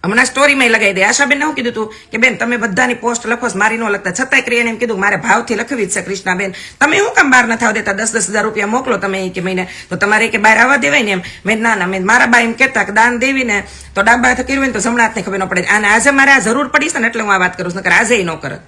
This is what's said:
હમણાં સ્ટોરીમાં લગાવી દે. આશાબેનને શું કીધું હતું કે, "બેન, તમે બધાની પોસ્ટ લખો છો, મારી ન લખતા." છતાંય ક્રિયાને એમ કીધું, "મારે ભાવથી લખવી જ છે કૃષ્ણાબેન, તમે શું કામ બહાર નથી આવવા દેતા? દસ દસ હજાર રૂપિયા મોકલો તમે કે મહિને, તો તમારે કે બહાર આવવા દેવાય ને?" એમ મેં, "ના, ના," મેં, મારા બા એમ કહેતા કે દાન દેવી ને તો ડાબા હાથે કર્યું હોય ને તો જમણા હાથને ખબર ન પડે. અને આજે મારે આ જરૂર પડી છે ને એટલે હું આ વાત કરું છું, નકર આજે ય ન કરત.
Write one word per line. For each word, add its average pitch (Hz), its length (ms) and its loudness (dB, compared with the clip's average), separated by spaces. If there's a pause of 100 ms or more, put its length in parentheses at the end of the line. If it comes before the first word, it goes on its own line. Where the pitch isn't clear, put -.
હમણાં 220 200 2
સ્ટોરીમાં 269 420 2
લગાવી 214 260 2
દે. 190 120 0
આશાબેનને 277 400 0
શું 302 100 -2
કીધું 240 180 -4
હતું 220 220 -6 (180)
કે, 220 60 -6
"બેન, 247 160 2
તમે 233 220 -2
બધાની 233 380 0
પોસ્ટ 233 320 -4
લખો 240 220 -2
છો, 185 100 -4
મારી 220 200 0
ન - 20 -6
લખતા." 202 440 -4
છતાંય 262 180 0
ક્રિયાને 240 280 -2
એમ 220 60 -6
કીધું, 226 240 -2
"મારે 202 160 2
ભાવથી 226 380 0
લખવી 233 320 -4
જ 180 40 -8
છે 196 100 -4
કૃષ્ણાબેન, 190 540 -4 (260)
તમે 311 180 2
શું 427 160 0
કામ 302 160 2
બહાર 247 180 4
નથી 226 160 -2
આવવા 220 80 2
દેતા? 214 200 -4
દસ 214 200 -4
દસ 190 180 -2
હજાર 208 140 0
રૂપિયા 208 220 -2
મોકલો 247 300 0
તમે 190 320 -4
કે 185 120 -8
મહિને, 180 280 -4 (220)
તો 180 60 -4
તમારે 214 320 2
કે 226 100 -2
બહાર 214 200 4
આવવા 254 180 4
દેવાય 285 260 0
ને?" 208 80 -2
એમ 185 120 -2 (240)
મેં, 220 120 0
"ના, 226 160 0
ના," 185 120 -2
મેં, 190 200 -2
મારા 240 200 4
બા 240 140 4
એમ 233 120 0
કહેતા 247 320 0
કે 202 80 -6
દાન 233 260 4
દેવી 262 260 0
ને 208 180 -2 (320)
તો 196 80 0
ડાબા 240 260 4
હાથે 247 140 0
કર્યું 269 160 -2
હોય 269 80 0
ને 247 60 -2
તો 214 80 -4
જમણા 233 240 2
હાથને 214 180 -2
ખબર 190 160 -4
ન 190 60 -2
પડે. 180 180 -2
અને 208 260 2
આજે 226 220 4
મારે 277 220 4
આ 269 60 6
જરૂર 240 300 0
પડી 302 200 0
છે 320 100 -4
ને 226 80 0
એટલે 226 160 -4
હું 202 120 2
આ 190 40 2
વાત 180 200 -2
કરું 175 140 -6
છું, 185 60 -6
નકર 180 120 -2
આજે 220 260 4
ય 190 80 0
ન 165 100 -4
કરત. 139 340 -10